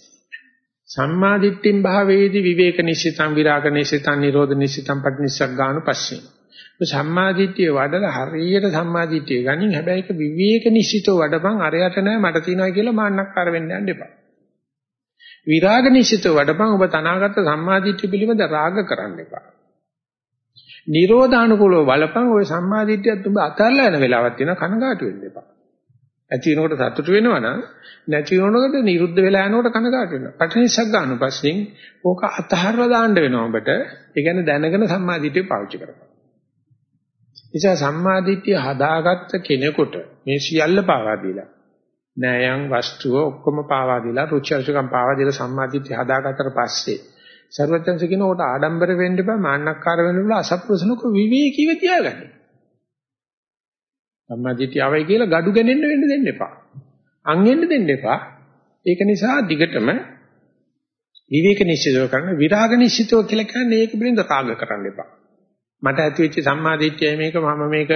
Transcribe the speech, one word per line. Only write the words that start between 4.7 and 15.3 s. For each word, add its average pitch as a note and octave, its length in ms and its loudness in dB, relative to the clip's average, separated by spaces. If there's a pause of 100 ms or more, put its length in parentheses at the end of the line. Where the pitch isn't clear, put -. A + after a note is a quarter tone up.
පටිනිස්සග්ගානුපස්සී. C3+ 1200 -4 (600)
සම්මා E3 520 -2
දිට්ඨිය F3+ 380 0
වඩලා D3 440 0
හරියට E3 540 -2
සම්මා E3+ 380 -2
දිට්ඨිය C#3+ 360 -2
ගනින්. D#3+ 300 0
හැබැයි E3+ 280 -2
ඒක F#3 120 -12
විවේක F3+ 560 0
නිශ්චිතව G#3+ 460 2
වඩපන්. E3 460 0
අරයට E3+ 380 0
නෑ G3 200 0
මට E3 260 0
තියනවා F#3 260 -2
කියලා G#3+ 220 0
මාන්නක්කාර G3 580 -2
වෙන්න E3 220 -4
යන්න G3 160 -4
එපා. - 240 -8 (1300)